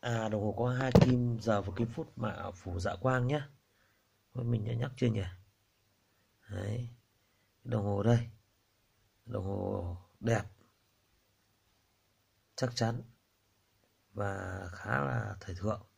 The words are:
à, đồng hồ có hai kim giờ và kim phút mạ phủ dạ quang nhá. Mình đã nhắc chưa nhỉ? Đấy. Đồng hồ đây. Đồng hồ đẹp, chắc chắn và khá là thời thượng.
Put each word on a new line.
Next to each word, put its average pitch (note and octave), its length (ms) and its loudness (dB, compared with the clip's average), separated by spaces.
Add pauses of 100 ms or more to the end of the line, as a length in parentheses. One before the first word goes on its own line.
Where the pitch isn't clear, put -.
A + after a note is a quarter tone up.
à, A#2 280 -2
đồng G#2 140 0
hồ G#2 160 0
có A#2+ 100 0
hai B2+ 320 0
kim B2 400 4
giờ G#2+ 220 2
và F#2+ 140 -4
kim A#2 120 0
phút D3+ 300 -10
mạ G2 360 -4
phủ F2+ 260 -6
dạ - 200 -2
quang B2+ 260 2
nhá. C#3+ 220 -2 (880)
Mình A#2+ 300 0
đã A2+ 80 -4
nhắc B2 240 -4
chưa B2+ 100 2
nhỉ? G#2+ 180 0 (1300)
Đấy. G#2 380 -6 (760)
Đồng A2+ 200 0
hồ G2+ 180 0
đây. A#2 260 6 (1000)
Đồng G#2+ 180 -4
hồ F#2+ 520 -4 (240)
đẹp, A2 220 2 (2250)
chắc A#2+ 200 -4
chắn A#2 260 0 (1080)
và F#2+ 600 -6
khá G#2 280 -2
là A#2 400 -2
thời F#2 140 -10
thượng. G2 320 -4 (120)